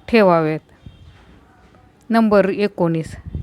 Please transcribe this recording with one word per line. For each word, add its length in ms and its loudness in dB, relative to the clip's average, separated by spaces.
ठेवाव्यात. 500 2
नंबर 380 2
एकोणीस, 680 -4